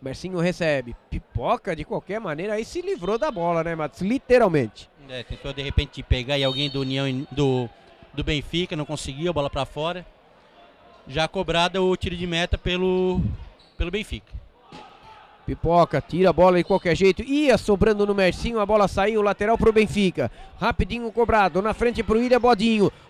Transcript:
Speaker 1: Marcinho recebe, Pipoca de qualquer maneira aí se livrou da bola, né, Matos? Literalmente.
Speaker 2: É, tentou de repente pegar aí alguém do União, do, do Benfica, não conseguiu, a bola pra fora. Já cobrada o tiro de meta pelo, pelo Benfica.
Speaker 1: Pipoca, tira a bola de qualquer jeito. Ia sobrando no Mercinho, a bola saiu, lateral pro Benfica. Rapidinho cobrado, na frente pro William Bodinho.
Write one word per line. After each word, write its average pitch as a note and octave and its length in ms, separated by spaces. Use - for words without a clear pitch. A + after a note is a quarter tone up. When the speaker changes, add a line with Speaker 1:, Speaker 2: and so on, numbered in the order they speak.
Speaker 1:
Marcinho D3+ 380
recebe, D3+ 540
Pipoca F3+ 640
de D3+ 120
qualquer G3 340
maneira F#3+ 360
aí A3+ 100
se F4 160
livrou A#3 360
da D4+ 140
bola, E3+ 320
né, E3+ 100
Matos? D3+ 280
Literalmente. G3 880
Speaker 2:
É, B2+ 160
tentou C3+ 300
de C#3 80
repente C#3 420
pegar B2+ 300
aí C#3 100
alguém C3+ 260
do C3+ 120
União, C3+ 500
do, B2+ 380
do C#3+ 80
Benfica, D#3+ 540
não D3+ 80
conseguiu, D3 460
a E3+ 40
bola C#3+ 160
pra C#3 160
fora. E3+ 400
Já D3+ 180
cobrada F3 560
o F#3 140
tiro F3 220
de F3+ 100
meta E3+ 300
pelo, F#3 640
pelo E3 120
Benfica. F3+ 440
Speaker 1:
Pipoca, D#3+ 560
tira F3+ 280
a D#3+ 40
bola F3+ 240
de E3+ 60
qualquer F3+ 320
jeito. F#3+ 260
Ia C4+ 360
sobrando G#3 480
no G3+ 100
Mercinho, G3+ 440
a G3+ 60
bola G3+ 220
saiu, G#3 340
lateral G#3 360
pro A3 160
Benfica. G3 580
Rapidinho A3 520
cobrado, G3+ 500
na G#3+ 120
frente A3+ 280
pro A3 180
William B3 200
Bodinho. A3 520